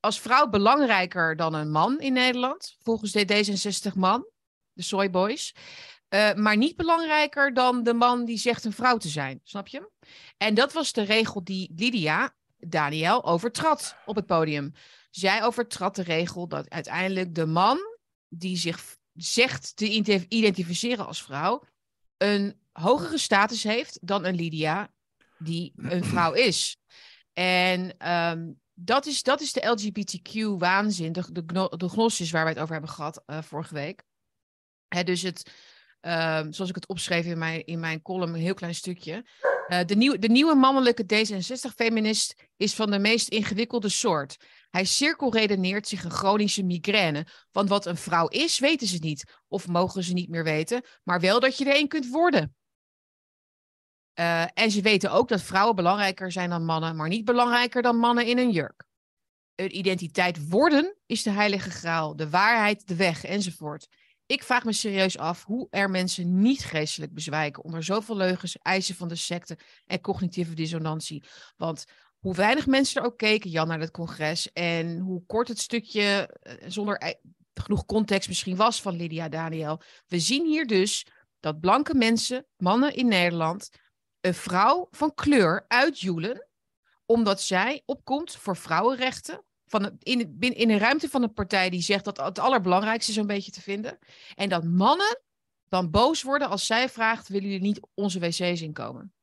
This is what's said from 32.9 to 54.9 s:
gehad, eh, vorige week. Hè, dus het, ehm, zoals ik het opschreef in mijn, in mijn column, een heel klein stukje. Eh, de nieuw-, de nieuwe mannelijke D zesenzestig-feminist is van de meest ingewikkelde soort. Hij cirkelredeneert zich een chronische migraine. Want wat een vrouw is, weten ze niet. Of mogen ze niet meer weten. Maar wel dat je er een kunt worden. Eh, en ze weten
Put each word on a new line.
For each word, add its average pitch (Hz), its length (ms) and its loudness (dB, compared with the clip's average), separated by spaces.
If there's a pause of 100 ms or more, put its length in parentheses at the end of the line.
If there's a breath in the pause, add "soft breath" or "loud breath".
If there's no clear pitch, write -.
gehad, 151 360 -10
eh, 156 160 -8
vorige 151 320 -10
week. 151 300 -8 (840)
Hè, 175 140 -2
dus 175 200 -2
het, 180 300 -8 (480 loud breath)
ehm, 160 520 -2
zoals 185 180 -6
ik 180 60 -8
het 180 120 -14
opschreef 170 360 -2
in 170 140 -4
mijn, 165 260 -4
in 165 160 -8
mijn 160 220 -6
column, 180 320 -4
een 165 60 -4
heel 180 140 0
klein 175 200 -8
stukje. 180 500 -10 (440 loud breath)
Eh, 180 160 2
de 190 120 0
nieuw-, 254 220 6
de 214 100 0
nieuwe 285 260 6
mannelijke 262 520 6
D 175 40 -4
zesenzestig-feminist 220 1500 -2
is 208 180 0
van 220 160 0
de 202 80 2
meest 220 300 2
ingewikkelde 214 600 -2
soort. 160 480 -2 (340 soft breath)
Hij 185 140 0
cirkelredeneert 208 1040 0
zich 185 160 -8
een 170 60 -6
chronische 202 520 2
migraine. 175 640 0 (240 loud breath)
Want 202 180 2
wat 202 180 0
een 175 100 -4
vrouw 170 320 2
is, 294 300 0
weten 277 280 2
ze 180 120 -2
niet. 156 500 -8
Of 190 200 -6
mogen 180 340 0
ze 180 100 -4
niet 180 160 -2
meer 165 160 -4
weten. 160 380 0 (200 soft breath)
Maar 180 180 0
wel 190 200 6
dat 262 180 2
je 277 60 0
er 277 120 4
een 294 120 2
kunt 285 200 -4
worden. 277 480 2 (1600)
Eh, 170 320 0 (100)
en 220 160 2
ze 202 120 0
weten 202 300 4